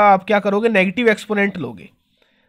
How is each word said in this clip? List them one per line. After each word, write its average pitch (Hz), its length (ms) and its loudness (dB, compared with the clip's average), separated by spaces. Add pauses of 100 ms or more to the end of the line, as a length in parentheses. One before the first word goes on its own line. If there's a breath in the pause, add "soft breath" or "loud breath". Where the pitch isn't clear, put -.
आप 190 200 4
क्या 208 160 0
करोगे, 208 300 -2
नेगेटिव 202 400 0
एक्सपोनेंट 202 480 -2
लोगे। 113 320 -12 (600)